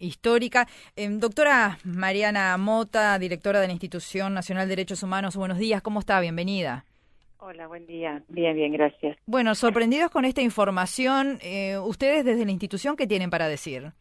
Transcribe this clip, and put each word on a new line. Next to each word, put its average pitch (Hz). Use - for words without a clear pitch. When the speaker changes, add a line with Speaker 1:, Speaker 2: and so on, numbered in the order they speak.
Speaker 1:
histórica. 233
Em, 208
doctora 233
Mariana 190
Mota, 214
directora 185
de 190
la 180
Institución 190
Nacional 190
de 190
Derechos 185
Humanos, 190
buenos 185
días, 214
¿cómo 208
está? 190
Bienvenida. 170
Speaker 2:
Hola, 165
buen 170
día. 165
Bien, 165
bien, 151
gracias. 151
Speaker 1:
Bueno, 226
sorprendidos 233
con 262
esta 262
información, 240
eh, 196
ustedes 269
desde 233
la 202
institución, 196
¿qué 285
tienen 185
para 165
decir? 143